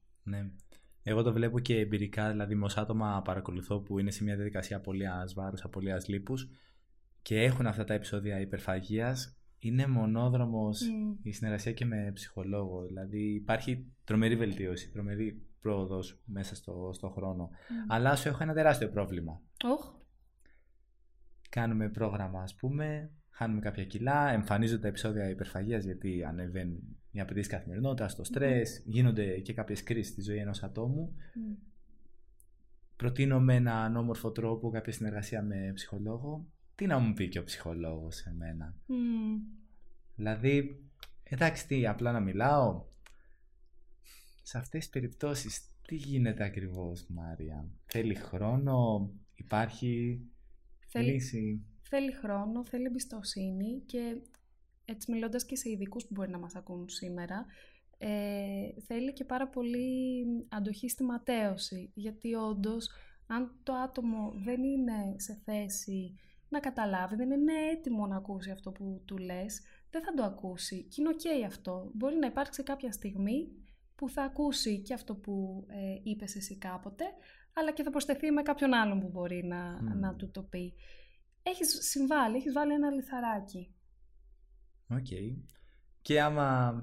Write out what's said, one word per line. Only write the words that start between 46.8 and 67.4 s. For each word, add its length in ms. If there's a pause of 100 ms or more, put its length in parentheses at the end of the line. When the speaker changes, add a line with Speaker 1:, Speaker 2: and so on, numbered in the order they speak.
Speaker 1:
Μάρια; 600 (160)
Θέλει 300
χρόνο, 920 (240)
υπάρχει 880 (680)
Speaker 2:
Θέλει 240
Speaker 1:
λύση; 540 (160)
Speaker 2:
Θέλει 320
χρόνο, 520
θέλει 200
εμπιστοσύνη 1000
και, 300 (720)
έτσι, 260
μιλώντας 340
και 100
σε 140
ειδικούς 340
που 100
μπορεί 160
να 100
μας 160
ακούν 340
σήμερα, 560 (520)
ε, 880
θέλει 280
και 120
πάρα 220
πολύ 800 (240)
αντοχή 400
στη 140
ματέωση, 880
γιατί 400
όντως, 560 (380)
αν 360
το 100
άτομο 640
δεν 280
είναι 520
σε 300
θέση 680 (340)
να 100
καταλάβει, 560
δεν 160
είναι 220 (240)